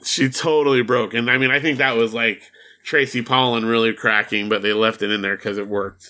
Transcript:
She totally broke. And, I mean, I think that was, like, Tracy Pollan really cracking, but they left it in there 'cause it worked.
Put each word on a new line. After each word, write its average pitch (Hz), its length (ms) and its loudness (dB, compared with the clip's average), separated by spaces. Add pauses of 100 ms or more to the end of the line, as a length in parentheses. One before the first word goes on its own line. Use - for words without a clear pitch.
She - 240 0
totally 143 540 2
broke. 113 320 0
And, 117 160 0
I 127 80 4
mean, 131 140 0
I 139 80 2
think 143 180 -2
that 131 180 0
was, 113 200 0
like, 117 260 -2 (420)
Tracy 127 380 -2
Pollan 117 480 2
really 113 240 2
cracking, 104 560 -2
but 104 140 0
they 104 100 2
left 110 300 0
it 104 80 -2
in 107 100 -2
there 98 160 -4
'cause 104 220 -6
it 101 80 -8
worked. 98 420 -8